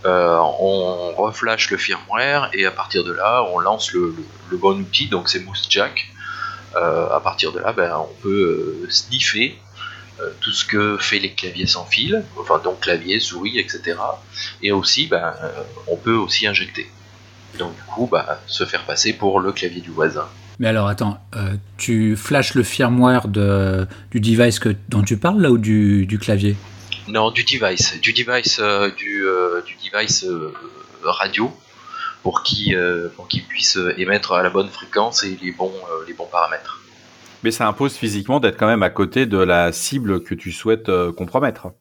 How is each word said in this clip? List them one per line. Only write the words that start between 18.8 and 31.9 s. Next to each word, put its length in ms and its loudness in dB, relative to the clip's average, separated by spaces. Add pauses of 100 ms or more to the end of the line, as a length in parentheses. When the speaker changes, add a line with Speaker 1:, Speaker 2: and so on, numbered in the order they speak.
Speaker 1:
passer 300 0
pour 260 2
le 120 0
clavier 280 -6
du 120 -14
voisin. 360 0 (300)
Speaker 2:
Mais 100 0
alors 200 2
attends, 320 -2 (160)
euh, 200 -2 (220)
tu 380 2
flashes 400 0
le 80 6
firmware 640 4
de, 600 2 (220)
du 100 0
device 380 6
que, 180 2 (140)
dont 140 2
tu 140 2
parles 220 2
là 120 6
ou 80 8
du, 480 4
du 100 0
clavier ? 380 2 (520)
Speaker 1:
Non, 220 2
du 140 0
device, 580 0
du 100 2
device, 480 0
euh, 300 2
du, 340 -6
euh, 380 0
du 160 -16 (100)
device, 360 -2
euh, 280 -4 (520)
radio 520 -2 (680)